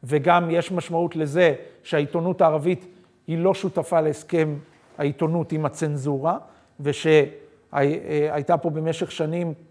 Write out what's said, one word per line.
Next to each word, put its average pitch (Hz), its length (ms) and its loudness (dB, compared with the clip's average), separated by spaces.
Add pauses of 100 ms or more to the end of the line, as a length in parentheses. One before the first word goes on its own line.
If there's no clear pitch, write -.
וגם 165 460 2
יש 170 220 0
משמעות 170 440 -2
לזה 156 380 4 (280)
שהעיתונות 165 580 -2
הערבית 156 460 2 (400)
היא 165 120 -4
לא 180 160 2
שותפה 175 460 -2
להסכם 156 540 0 (440)
העיתונות 165 540 -2
עם 156 140 -2
הצנזורה, 147 720 -2 (420)
ושהי-, 147 460 4 (480)
אה, 147 560 0
הייתה 151 260 0
פה 165 140 -2
במשך 160 400 -4
שנים 165 440 -4 (160)